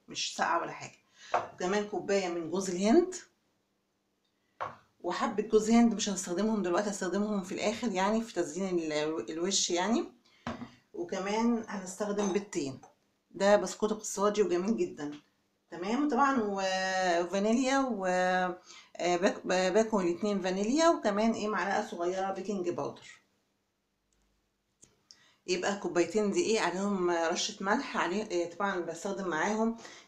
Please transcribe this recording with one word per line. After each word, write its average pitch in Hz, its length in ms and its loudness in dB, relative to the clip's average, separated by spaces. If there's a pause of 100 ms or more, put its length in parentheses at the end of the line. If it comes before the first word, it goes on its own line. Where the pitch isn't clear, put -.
مش - 280 -6
ساقعة 170 240 2
ولا 147 120 -6
حاجة، - 260 -14 (560)
وكمان 202 340 -2
كوباية 190 400 0
من 170 220 -4
جوز 185 200 -2
الهند، 226 440 4 (1900)
وحبة 208 420 -2
جوز 214 280 2
هند 233 240 8
مش 202 140 -2
هنستخدمهم 196 540 0
دلوقتي، 175 280 2
هستخدمهم 196 540 -2
في - 80 -8
الآخر 226 400 -2
يعني 196 280 2
في - 140 -10
تزيين 175 440 -2
ال-، 156 520 -2
الوش 175 400 -2
يعني. 196 480 0 (760)
وكمان 202 760 0
هنستخدم 202 640 -4
بيضتين. 151 480 -4 (500)
ده 196 260 4
بسكوت 208 360 0
اقتصادي 208 500 0
وجميل 180 340 2
جدا، 151 340 -4 (600)
تمام. 220 380 -2
طبعا 269 340 4
وفانيليا 190 1400 2
و، 220 280 0
آه، 180 1120 0
باك-، 202 300 2
باكو 190 540 2
الاتنين 185 420 0
فانيليا، 214 460 2
وكمان 220 440 2
ايه 208 160 -2
معلقة 202 380 0
صغيرة 190 460 -2
بيكنج 185 360 -4
باودر. - 540 -8 (2250)
يبقى 180 300 0
كوبايتين 175 540 0
دقيق 185 320 2
عليهم 180 480 0
رشة 170 540 -2
ملح، 226 320 0
عليه، 180 280 0
آه، 170 260 -2
طبعا 196 300 -2
بستخدم 180 480 -6
معاهم، 214 480 0 (320)